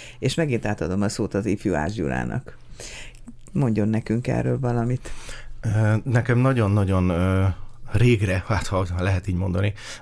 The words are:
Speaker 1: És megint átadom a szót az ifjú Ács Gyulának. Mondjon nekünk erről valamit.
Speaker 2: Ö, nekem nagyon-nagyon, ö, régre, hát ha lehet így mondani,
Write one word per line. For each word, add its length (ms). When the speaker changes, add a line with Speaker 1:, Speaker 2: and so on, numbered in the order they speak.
Speaker 1:
És 160
megint 300
átadom 360
a 80
szót 240
az 120
ifjú 280
Ács 200
Gyulának. 640
Mondjon 380
nekünk 380
erről 320
valamit. 520
Speaker 2:
Ö, 420
nekem 340
nagyon-nagyon, 720
ö, 340
régre, 560
hát 200
ha 180
lehet 280
így 80
mondani, 380